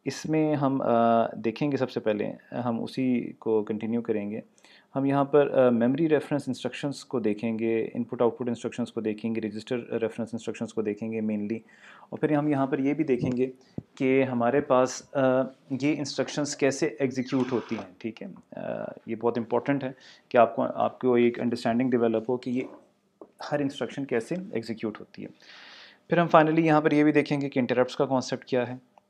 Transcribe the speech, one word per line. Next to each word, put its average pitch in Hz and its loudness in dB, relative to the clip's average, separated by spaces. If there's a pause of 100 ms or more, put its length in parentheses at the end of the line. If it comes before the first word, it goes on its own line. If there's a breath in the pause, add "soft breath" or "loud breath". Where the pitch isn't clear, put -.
इसमें 156 -2
हम, 135 0
अ, - -4 (500)
देखेंगे, 113 -2
सबसे 123 -4
पहले 107 -2 (200)
हम 120 -4
उसी 127 -2
को 110 2
कंटिन्यू 110 -4
करेंगे। 107 -4 (500 soft breath)
हम 139 0
यहाँ 139 2
पर, 139 4
अ, 127 6
मेमोरी 123 2
रेफरेंस 147 0
इंस्ट्रक्शंस 131 -6
को 131 -4
देखेंगे, 110 -2
इनपुट 120 -6
आउटपुट 120 0
इंस्ट्रक्शंस 117 -6
को 117 -6
देखेंगे, 110 -4
रजिस्टर 107 -6
रेफरेंस 113 -4
इंस्ट्रक्शंस 113 -8
को 117 -2
देखेंगे 110 -4
mainly। 107 -4 (420 loud breath)
और - -10
फिर 151 0
हम 147 2
यहाँ 139 0
पर 139 -2
ये 139 0
भी 151 0
देखेंगे 127 0 (440 loud breath)
कि 135 4
हमारे 123 2
पास, 127 2
अ, 131 4 (300)
ये 139 0
इंस्ट्रक्शंस 143 -4
कैसे 143 0
एग्जीक्यूट 131 0
होती 117 -2
हैं, 98 -10
ठीक 110 -8
है। 98 -12 (240)
अ, 55 -8 (140)
ये 113 -6
बहुत 117 0
इंपॉर्टेंट 120 -2
है 131 -8 (360 loud breath)
कि 123 4
आपको, 117 6
आपको 120 0
एक 120 4
अंडरस्टैंडिंग 120 0
डेवलप 113 2
हो 127 0
कि 123 -8
ये 127 -4 (760)
हर 147 -2
इंस्ट्रक्शन 135 -6
कैसे 156 -4
एग्जीक्यूट 113 -6
होती - -18
है। 104 -10 (800 loud breath)
फिर 165 4
हम 170 4
finally 156 6
यहाँ 156 6
पर 156 2
ये 147 6
भी 151 6
देखेंगे 143 2
कि 135 -2
इंटरप्ट्स 127 2
का 143 0
कॉन्सेप्ट 127 -2
क्या 123 0
है 127 -8 (280)